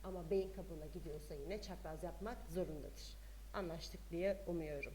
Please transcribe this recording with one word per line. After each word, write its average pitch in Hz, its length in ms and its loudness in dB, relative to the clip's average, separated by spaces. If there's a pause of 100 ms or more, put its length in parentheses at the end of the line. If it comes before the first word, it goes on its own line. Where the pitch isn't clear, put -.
ama 185 260 0
beyin 190 240 6
kabuğuna 165 320 -4
gidiyorsa 160 480 -4
yine 160 280 -2
çapraz 165 420 -4
yapmak 196 340 -2 (120)
zorundadır. 160 720 0 (320)
Anlaştık 170 580 0
diye 185 260 6 (100)
umuyorum. 151 480 2